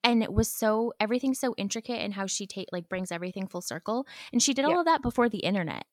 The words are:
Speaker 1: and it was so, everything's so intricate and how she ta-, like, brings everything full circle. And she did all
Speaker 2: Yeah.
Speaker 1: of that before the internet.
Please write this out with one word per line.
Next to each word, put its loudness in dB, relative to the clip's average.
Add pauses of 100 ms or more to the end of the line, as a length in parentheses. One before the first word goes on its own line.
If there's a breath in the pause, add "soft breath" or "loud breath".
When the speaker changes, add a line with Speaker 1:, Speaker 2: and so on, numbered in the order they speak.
Speaker 1:
and 6
it -2
was 2
so, 0
everything's 0
so 0
intricate -4
and -4
how -4
she -4
ta-, -8
like, -6
brings -4
everything -6
full -6
circle. -4 (260 loud breath)
And 4
she 4
did 2
all 6
Speaker 2:
Yeah. 4
Speaker 1:
of 2
that 4
before 4
the -2
internet. 0